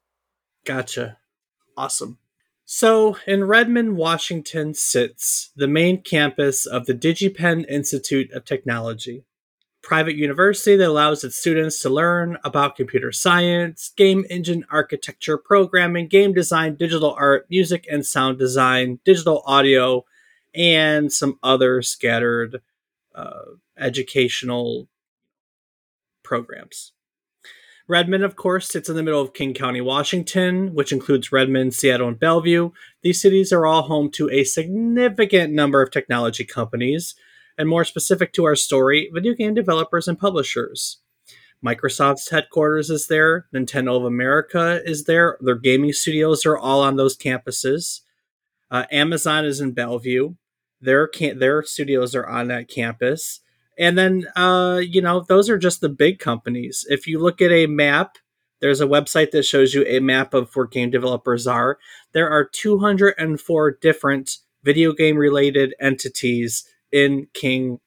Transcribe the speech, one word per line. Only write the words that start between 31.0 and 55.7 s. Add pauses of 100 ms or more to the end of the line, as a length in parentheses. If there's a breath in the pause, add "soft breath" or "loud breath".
Redmond,
Seattle,
and
Bellevue. (320 loud breath)
These
cities
are
all
home
to
a
significant
number
of
technology
companies, (420 soft breath)
and
more
specific
to
our
story,
video
game
developers
and
publishers. (680 soft breath)
Microsoft's
headquarters
is
there,
Nintendo
of
America
is
there,
their
gaming
studios
are
all
on
those
campuses. (680)
Uh,
Amazon
is
in
Bellevue. (440)
Their
ca-,
their
studios
are
on
that
campus. (380)
And
then, (100)
uh,
you
know,
those
are
just